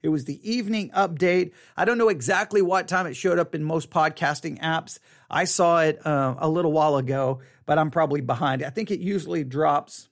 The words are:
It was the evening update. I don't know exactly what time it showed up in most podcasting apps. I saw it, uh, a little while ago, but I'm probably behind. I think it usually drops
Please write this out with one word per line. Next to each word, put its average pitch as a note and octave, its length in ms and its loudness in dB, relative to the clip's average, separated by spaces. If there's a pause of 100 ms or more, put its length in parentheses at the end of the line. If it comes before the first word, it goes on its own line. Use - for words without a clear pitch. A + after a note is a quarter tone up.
It D#3+ 80 -2
was C#3 160 -2
the C#3+ 220 -10
evening A3 420 -4
update. F3+ 600 2 (240)
I F3 80 0
don't A#3 140 2
know A3+ 100 4
exactly F#3+ 540 0
what F3+ 240 2
time F#3 200 0
it C#3+ 80 -8
showed F3 240 2
up E3 160 -2
in D3+ 100 -4
most D#3 260 -2
podcasting D#3 720 -2
apps. D#3+ 380 -4 (300)
I F3 160 0
saw E3+ 360 4
it, D#3 260 0
uh, C3+ 320 0
a D#3 100 -2
little D#3+ 240 0
while D#3 240 4
ago, C3 440 -2 (240)
but D3+ 140 2
I'm D#3+ 120 2
probably D3 300 0
behind. C3 420 -2
I C#3+ 80 -8
think G#3+ 200 -6
it F#3 100 -2
usually F3 440 -4
drops D3 680 -2